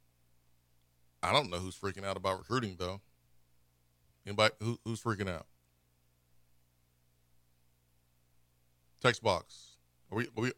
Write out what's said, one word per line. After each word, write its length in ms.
I 100
don't 180
know 80
who's 180
freaking 280
out 120
about 220
recruiting, 400
though. 220
Anybody 340
who, 240
who's 180
freaking 260
out? 180
Text 200
box. 540
Are 60
we, 80
are 180
we, 160